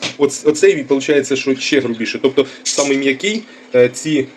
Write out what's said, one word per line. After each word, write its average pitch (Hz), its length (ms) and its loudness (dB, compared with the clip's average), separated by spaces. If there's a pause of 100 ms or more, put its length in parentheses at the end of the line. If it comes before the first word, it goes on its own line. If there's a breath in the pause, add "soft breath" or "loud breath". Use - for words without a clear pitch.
(180)
оц-, 143 300 0
оцей, 151 400 2
виходить, 139 500 0
що 135 160 -2
ще 135 260 0
грубіше. 113 420 -6
Тобто 135 240 2 (160 loud breath)
самий 139 360 0
м'який, 139 440 -2 (320 loud breath)
е, 123 140 6
ці, 135 380 -2 (100)